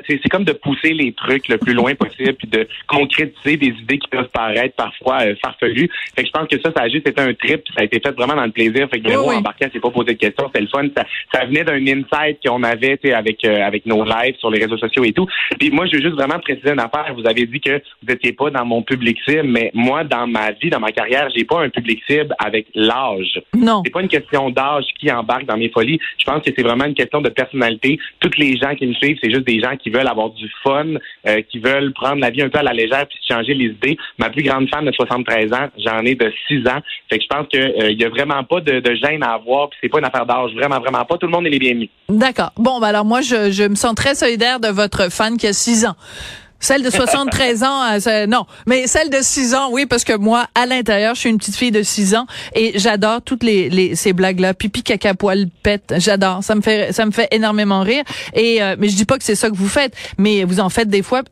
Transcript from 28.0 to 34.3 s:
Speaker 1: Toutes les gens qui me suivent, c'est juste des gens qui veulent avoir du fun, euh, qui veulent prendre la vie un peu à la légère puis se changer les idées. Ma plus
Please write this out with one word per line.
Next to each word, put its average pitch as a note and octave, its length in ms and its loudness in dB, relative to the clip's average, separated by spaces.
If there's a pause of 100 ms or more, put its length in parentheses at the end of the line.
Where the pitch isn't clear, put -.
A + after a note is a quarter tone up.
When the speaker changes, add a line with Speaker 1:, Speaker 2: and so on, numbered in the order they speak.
Speaker 1:
Toutes - 180 0
les C3+ 200 2
gens C#3 180 -2
qui C3+ 100 -4
me A#2+ 80 0
suivent, C#3+ 300 0
c'est A2+ 80 2
juste B2+ 160 0
des A2+ 120 2
gens B2+ 180 -2
qui - 120 -10
veulent C3 180 2
avoir A2 240 -2
du A2 160 -14 (140)
fun, C#3+ 240 2 (420)
euh, G#2+ 220 2
qui - 100 -10
veulent C3+ 340 0
prendre C#3 280 -2
la B2 80 2
vie C3 140 0
un C3+ 60 0
peu D3 100 0
à D3 40 0
la B2+ 100 0
légère A#2+ 340 0
puis - 180 -14
se - 80 0
changer A#2 220 0
les B2+ 120 2
idées. A2 300 -2 (220)
Ma A2+ 100 0
plus B2 140 -4